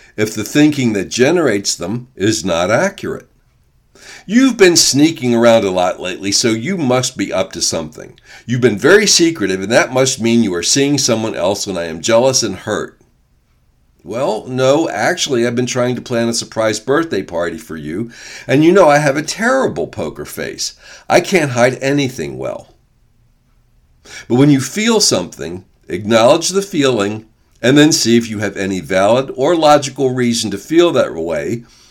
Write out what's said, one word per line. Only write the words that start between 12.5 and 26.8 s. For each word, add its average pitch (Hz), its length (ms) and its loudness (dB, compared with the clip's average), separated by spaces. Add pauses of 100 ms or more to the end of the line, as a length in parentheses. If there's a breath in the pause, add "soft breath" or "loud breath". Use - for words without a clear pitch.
hurt. - 460 -6 (1000)
Well, 139 440 -6
no, 131 420 2
actually, 123 560 -2
I've 120 100 -2
been 123 120 -2
trying 123 280 -2
to 117 60 -8
plan 117 260 -4
a 117 60 -2
surprise 110 460 -4
birthday 143 420 -2
party 85 380 -6
for 80 180 -14
you, 85 340 -8 (360 loud breath)
and 139 160 2
you 170 80 6
know 185 180 6
I 143 80 6
have 147 180 0
a 151 60 -4
terrible 233 640 -2
poker 78 400 -10
face. - 500 -10 (320 loud breath)
I 175 140 4
can't 160 300 0
hide 123 240 0
anything 117 640 -4
well. - 340 -10 (1500 loud breath)
But 117 80 0
when 139 140 6
you 139 100 4
feel 214 400 0
something, 90 680 -4 (220)
acknowledge 113 600 2
the 196 140 -2
feeling, 113 680 -2 (320)